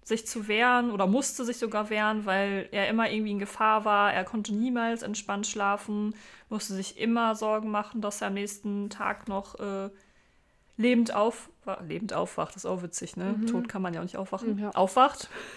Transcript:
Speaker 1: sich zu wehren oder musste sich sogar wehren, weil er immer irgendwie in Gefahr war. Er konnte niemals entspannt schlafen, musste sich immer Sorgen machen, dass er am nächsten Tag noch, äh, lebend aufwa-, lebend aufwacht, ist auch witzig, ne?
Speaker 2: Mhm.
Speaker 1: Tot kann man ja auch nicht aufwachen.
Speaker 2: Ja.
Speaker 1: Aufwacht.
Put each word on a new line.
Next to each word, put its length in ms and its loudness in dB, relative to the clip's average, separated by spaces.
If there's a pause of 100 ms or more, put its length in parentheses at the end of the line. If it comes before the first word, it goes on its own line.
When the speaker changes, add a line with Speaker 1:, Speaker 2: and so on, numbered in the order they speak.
Speaker 1:
sich 220 -2
zu 220 -6
wehren 420 4
oder 160 2
musste 380 2
sich 140 -4
sogar 320 -2
wehren, 340 0
weil 480 0
er 160 2
immer 220 2
irgendwie 220 0
in 60 -2
Gefahr 460 2
war. 280 6
Er 120 0
konnte 300 -4
niemals 480 0
entspannt 440 -4
schlafen, 680 -2 (340)
musste 260 -6
sich 240 -6
immer 360 2
Sorgen 360 0
machen, 300 -2
dass 220 -4
er 60 0
am 60 -2
nächsten 540 -4
Tag 400 -4
noch, 280 -6
äh, 340 -6 (840)
lebend 380 4
aufwa-, 720 -2
lebend 280 -6
aufwacht, 420 -2
ist 80 -12
auch 180 -4
witzig, 340 -8
ne? 180 -2
Speaker 2:
Mhm. 120 0
Speaker 1:
Tot 220 0
kann 140 -6
man 100 -2
ja 80 -6
auch 40 -4
nicht 120 -8
aufwachen. 420 -4
Speaker 2:
Ja. 120 -2
Speaker 1:
Aufwacht. 580 4 (280)